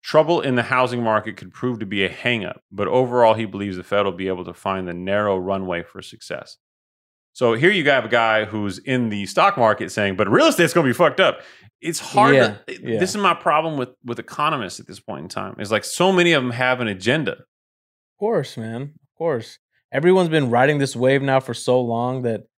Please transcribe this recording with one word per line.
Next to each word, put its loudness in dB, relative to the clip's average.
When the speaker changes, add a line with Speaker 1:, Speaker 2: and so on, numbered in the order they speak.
Speaker 1:
trouble 2
in -2
the 0
housing 0
market -2
could -20
prove -6
to -6
be -2
a -2
hang-up, -4
but -4
overall, 4
he -2
believes -6
the -12
Fed 0
will -2
be -6
able -6
to -12
find -6
the -8
narrow -2
runway -4
for -18
success. -16
So 2
here 4
you 0
have 2
a -8
guy 2
who's -6
in -2
the -4
stock 0
market 2
saying, -2
"But 0
real 4
estate's 2
gonna 4
be 2
fucked 2
up." 2
It's -6
hard 4
Speaker 2:
Yeah, 4
Speaker 1:
to, -12
Speaker 2:
yeah. 0
Speaker 1:
this 0
is -6
my 2
problem 0
with, -4
with -8
economists -6
at -20
this -18
point -12
in -14
time. -10
It's -4
like 0
so 2
many 4
of 2
them -4
have 0
an -2
agenda. 0
Speaker 2:
Of -20
course, -2
man. -8
Of -20
course. -6
Everyone's 4
been 2
riding 4
this -2
wave 2
now 2
for -8
so 0
long -4
that -4